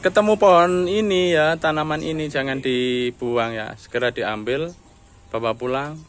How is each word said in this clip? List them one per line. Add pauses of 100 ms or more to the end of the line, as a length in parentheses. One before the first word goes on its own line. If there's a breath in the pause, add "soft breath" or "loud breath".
ketemu
pohon
ini
ya,
tanaman
ini
jangan
dibuang
ya,
segera
diambil, (580)
bawa
pulang.